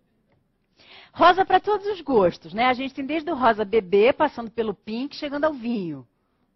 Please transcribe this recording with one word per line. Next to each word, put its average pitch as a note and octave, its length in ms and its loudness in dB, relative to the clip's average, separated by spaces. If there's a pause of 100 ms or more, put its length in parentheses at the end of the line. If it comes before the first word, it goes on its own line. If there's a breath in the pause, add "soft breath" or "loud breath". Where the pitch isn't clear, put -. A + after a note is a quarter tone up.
(1120 loud breath)
Rosa F4+ 340 6
pra F#4+ 140 2
todos G4+ 260 -2
os G4+ 140 -6
gostos, F#3+ 520 0
né? A#3 140 -2
A B3+ 80 2
gente C4 200 -8
tem C#4 120 -10
desde D4+ 240 -4
o E4 40 -4
rosa A3+ 300 0
bebê, G3+ 480 2
passando B3 380 -4
pelo A3 240 -6
pink, A#3+ 420 -10
chegando C#4+ 280 -6
ao G#3+ 100 -2
vinho. G3 520 -8 (500)